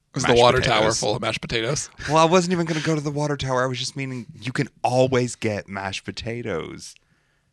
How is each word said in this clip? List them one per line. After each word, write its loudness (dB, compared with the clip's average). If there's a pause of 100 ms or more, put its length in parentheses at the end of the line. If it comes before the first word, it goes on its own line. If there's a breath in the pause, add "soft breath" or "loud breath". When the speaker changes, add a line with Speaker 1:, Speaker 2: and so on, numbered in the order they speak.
(160)
Speaker 1:
Is -4
the 2
Speaker 2:
"Mashed 6
Speaker 1:
water 8
tower 2
Speaker 2:
potatoes." 2
Speaker 1:
full 0
of -6
mashed -4
potatoes? -4 (180)
Speaker 2:
Well, 2
I 8
wasn't 4
even 0
gonna -2
go 0
to -2
the -4
water -2
tower. 0
I 0
was -4
just -8
meaning -8 (160)
you -6
can -2 (140)
always 2
get -4
mashed -8
potatoes. -8 (580)